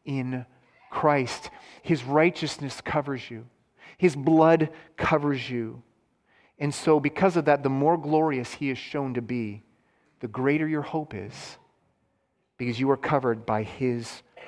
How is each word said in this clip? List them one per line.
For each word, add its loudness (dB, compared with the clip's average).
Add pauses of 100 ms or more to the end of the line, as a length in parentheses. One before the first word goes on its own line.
in -4 (420)
Christ. 0 (320)
His 0
righteousness 0
covers -4
you. -14 (540)
His 4
blood 6 (260)
covers 0
you. -6 (760)
And -2
so 4
because 2
of 0
that, 4
the 0
more 2
glorious 0
he -4
is -6
shown -6
to -2
be, -6 (580)
the -10
greater 0
your -2
hope -8
is, -14 (1000)
because -4
you 2
are 4
covered 0
by 0
his -4 (240)